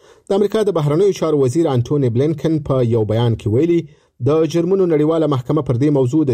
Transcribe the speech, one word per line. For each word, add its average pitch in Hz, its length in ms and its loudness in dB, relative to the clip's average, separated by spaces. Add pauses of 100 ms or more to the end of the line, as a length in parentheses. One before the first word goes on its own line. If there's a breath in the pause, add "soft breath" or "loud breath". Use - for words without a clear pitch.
(300 soft breath)
د 196 100 0
امریکا 208 300 0
د 175 80 -2
بهرنیو 165 440 0
چارو 156 200 0
وزیر 139 320 0
انټونی 127 460 0
بلینکن 156 500 -2
په 131 240 2
یو 113 180 0
بیان 117 300 0
کې - 120 -6
ویلي، 165 280 2 (480 loud breath)
د 160 240 2
جرمونو 180 400 0
نړیواله 151 420 0
محکمه 147 320 -2
پر 127 140 -2
دې 147 80 2 (100)
موضوع 135 240 2
د 127 100 0